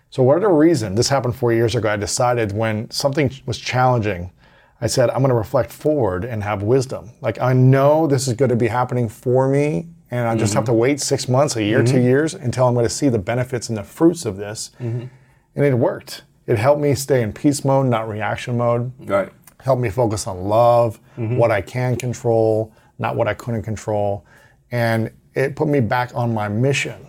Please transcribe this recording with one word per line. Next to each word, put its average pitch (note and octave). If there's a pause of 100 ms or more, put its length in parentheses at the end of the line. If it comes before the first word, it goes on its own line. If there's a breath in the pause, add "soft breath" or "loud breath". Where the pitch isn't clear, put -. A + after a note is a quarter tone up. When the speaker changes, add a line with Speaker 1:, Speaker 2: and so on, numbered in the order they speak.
(100)
Speaker 1:
So C3
whatever E3+
reason, C#3+
this B2
happened B2
four A#2+
years A2+
ago, G#2+
I G#2+
decided A2+
when A2
something C#3
ch-, -
was A2+
challenging, G#2+ (500 soft breath)
I A#2+
said, A#2+
"I'm B2
gonna C3+
reflect -
forward A2+
and A2+
have G#2
wisdom. A2+ (100)
Like, A#2
I B2+
know C3+
this C3+
is B2
gonna B2
be G#2+
happening B2
for C3
me, D3+ (240)
and A#2+
I A2+
just G#2+
have G#2+
Speaker 2:
Mm-hmm. B2
Speaker 1:
to A2+
wait C3+
six -
months, C3
a A2
year, A2+
Speaker 2:
Mm-hmm. B2
Speaker 1:
two B2+
years, C3+
until B2+
I'm B2
gonna A#2
see C#3+
the A2+
benefits A#2+
and A2+
the G2+
fruits E3+
of G2
this." G#2 (100)
Speaker 2:
Mm-hmm. A#2+ (520 soft breath)
Speaker 1:
And C#3
it C3+
worked. D#3+ (240)
It A#2+
helped D3
me C#3+
stay C3+
in G#2
peace C#3+
mode, C3+
not A2+
reaction G#2+
mode. A#2+ (180)
Speaker 2:
Right. G2+ (320)
Speaker 1:
Helped C3
me A#2+
focus A2
on F#2
love, A#2 (180)
Speaker 2:
Mm-hmm. A#2+
Speaker 1:
what A#2
I G2+
can B2+
control, A2+ (260 soft breath)
not A#2
what A2+
I G#2
couldn't A2+
control. G#2 (480 soft breath)
And A2+ (240)
it C3+
put D3
me C#3+
back B2
on A#2+
my G#2
mission. C3